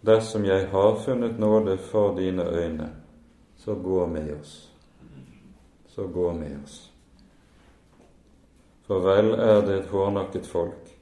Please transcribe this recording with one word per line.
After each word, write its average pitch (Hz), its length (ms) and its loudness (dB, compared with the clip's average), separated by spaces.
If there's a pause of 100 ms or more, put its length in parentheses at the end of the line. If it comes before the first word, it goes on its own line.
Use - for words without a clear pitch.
dersom 110 380 2
jeg 95 260 2
har 101 360 4
funnet 120 320 -2
nåde 107 400 2
for 101 400 0
dine 92 260 -2
øyne, 82 460 -4 (680)
så - 180 -8
gå 92 320 -2
med 78 340 -8
oss. - 300 -20 (1160)
Så 98 180 -10
gå 87 260 -2
med 73 320 -10
oss. - 280 -20 (1900)
For 95 140 0
vel 101 340 4
er 107 320 6
det 98 120 0
et 95 120 -8
hårnakket 98 560 -2
folk - 560 -6